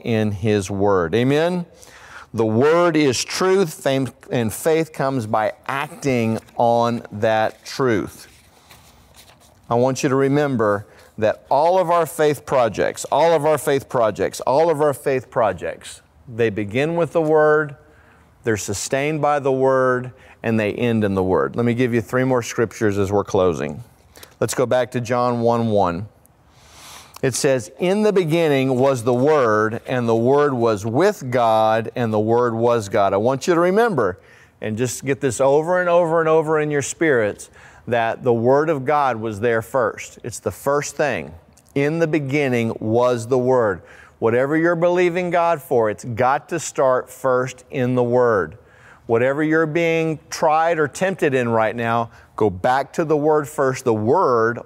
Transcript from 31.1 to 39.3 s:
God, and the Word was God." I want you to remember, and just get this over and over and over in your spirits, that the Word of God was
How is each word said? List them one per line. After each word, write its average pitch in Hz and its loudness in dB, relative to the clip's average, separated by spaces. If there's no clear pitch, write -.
God, 113 2
and 117 -2
the 107 2
Word 117 2
was 117 0
God." 98 2
I 98 2
want 131 -2
you 175 2
to 165 2
remember, 180 0
and 107 -6
just 123 -6
get 135 -4
this 131 -4
over 156 2
and 180 -2
over 170 2
and 160 0
over 156 2
in 151 -2
your 147 -2
spirits, 120 0
that 113 -2
the 127 2
Word 131 2
of 139 -2
God 139 0
was 107 -8